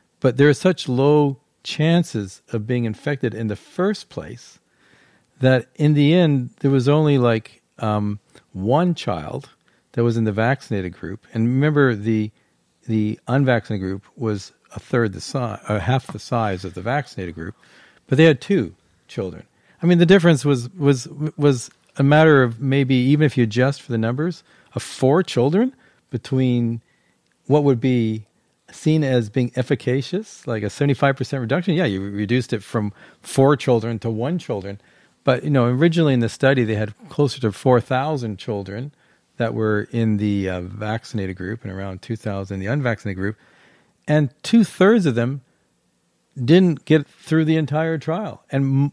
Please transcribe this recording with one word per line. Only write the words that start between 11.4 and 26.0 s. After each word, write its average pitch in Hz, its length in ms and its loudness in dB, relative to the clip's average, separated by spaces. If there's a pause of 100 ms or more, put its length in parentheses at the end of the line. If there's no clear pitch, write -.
remember, 135 480 2
the, 107 380 -2 (560)
the 107 300 0 (100)
unvaccinated 120 520 0
group 95 240 -6 (120)
was 107 360 -6 (220)
a - 60 -14
third 117 320 -2
the 92 80 -12
si-, - 180 -8
uh, 107 400 -4
half 123 300 -2
the - 100 -12
size 104 460 -4
of 90 100 -12
the 98 80 -12
vaccinated 98 540 -8
group, 82 180 -12 (540)
but 135 100 0
they 160 60 8
had 156 160 6
two 127 340 -2 (320)
children. 92 400 -10 (360)
I 170 40 0
mean, 175 120 4
the 170 80 4
difference 165 380 6
was, 127 260 0
was, 143 360 0 (300)
was 139 340 0 (260)
a 139 60 0
matter 147 400 6
of 117 180 -2
maybe, 135 360 0
even 143 280 4
if 147 120 2
you 123 80 4
adjust 123 380 0
for - 100 -12
the 117 60 -2
numbers, 131 440 -4 (320)
of - 80 -8
four 143 400 0
children 175 520 0 (360)